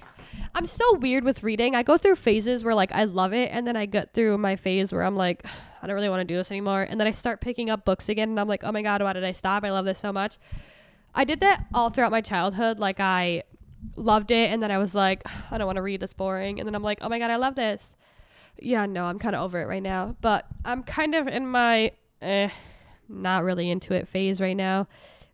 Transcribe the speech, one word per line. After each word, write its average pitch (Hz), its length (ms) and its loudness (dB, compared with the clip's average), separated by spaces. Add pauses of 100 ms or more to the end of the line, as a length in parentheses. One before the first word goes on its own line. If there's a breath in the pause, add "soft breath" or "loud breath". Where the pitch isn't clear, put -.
(540 loud breath)
I'm 339 120 -2
so 453 300 4
weird 254 280 2
with 262 200 0
reading. 226 320 2
I 240 80 2
go 294 120 6
through 370 200 6
phases 220 480 2
where, 226 120 2
like, 196 160 2
I - 120 2
love 185 300 0
it, 247 180 0
and 240 160 -4
then 240 80 -2
I 208 100 -2
get 202 280 -4
through 220 260 4
my 196 160 0
phase 190 360 0
where 175 120 0
I'm 190 120 0
like, 180 300 0
<sighs> - 360 -18
"I - 60 -12
don't 196 80 -4
really 202 140 0
wanna 185 160 -2
do 170 100 -4
this 185 160 -4
anymore," 196 380 -2
and 220 100 -4
then 214 80 2
I 220 40 0
start 220 280 -4
picking 240 300 -4
up 214 160 -4
books 190 240 0
again, 220 200 0
and 220 100 -2
I'm 208 80 0
like, 202 160 -2
"Oh 208 80 -4
my 214 100 -2
God, 202 200 0
why 196 120 0
did 185 100 -6
I 185 80 -2
stop? 196 320 -2
I 202 80 -2
love 190 140 0
this 185 140 -2
so 208 120 -4
much." 196 260 -4 (760 loud breath)
I 277 100 2
did 262 180 0
that 392 320 4
all 233 160 2
throughout 226 220 2
my 226 100 2
childhood. 208 580 0
Like, 196 200 0
I 180 440 2 (520)
loved 214 360 2
it, 226 200 4
and 226 100 0
then 208 100 0
I 190 80 2
was 190 140 0
like, 196 300 2 (140)
<sighs> - 140 -12
"I 226 60 -4
don't 208 100 -2
wanna 190 160 -2
read, 190 180 -6
that's 190 120 -8
boring," 190 460 -4
and 214 80 -6
then 208 80 -4
I'm 208 80 -6
like, 208 180 -2
"Oh - 80 -4
my 233 100 -2
God, 233 120 -2
I 233 60 0
love 262 180 0
this." 220 400 -4 (640 soft breath)
Yeah, 226 280 0
no, 180 200 -4
I'm 180 140 -6
kinda 214 200 -2
over 180 220 -4
it 107 60 -6
right 190 160 -4
now, 190 360 -4
but 214 260 0 (200)
I'm 254 180 -4
kind 311 320 -2
of 294 120 0
in 254 200 -4
my, 233 460 2 (280)
eh, 196 280 0 (580 loud breath)
not 190 360 0
really 180 280 0
into 185 220 -4
it 180 140 -2
phase 190 340 0
right 185 160 0
now, 190 300 0 (460 loud breath)